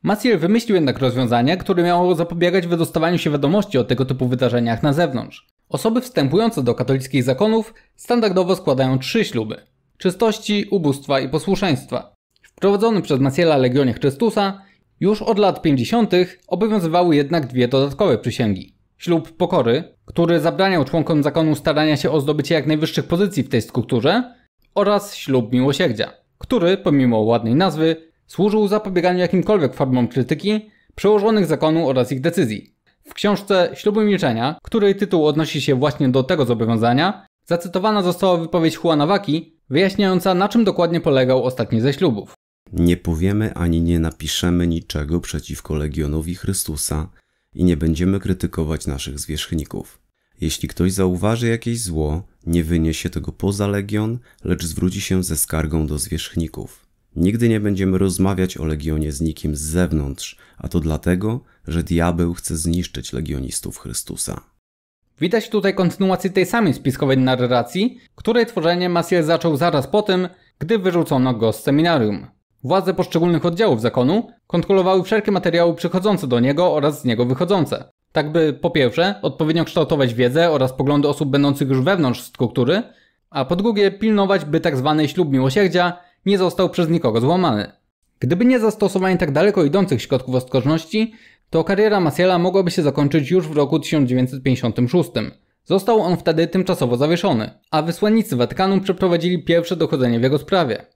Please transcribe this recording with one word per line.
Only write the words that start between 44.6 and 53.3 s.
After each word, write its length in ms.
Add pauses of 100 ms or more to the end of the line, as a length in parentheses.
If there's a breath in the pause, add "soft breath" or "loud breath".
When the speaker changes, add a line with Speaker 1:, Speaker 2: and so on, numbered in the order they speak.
Speaker 2:
niczego 540
przeciwko 540
Legionowi 600
Chrystusa 760 (460)
i 100
nie 120
będziemy 440
krytykować 640
naszych 320
zwierzchników. 840 (380)
Jeśli 280
ktoś 240
zauważy 560
jakieś 340
zło, 400 (240)
nie 180
wyniesie 460
tego 220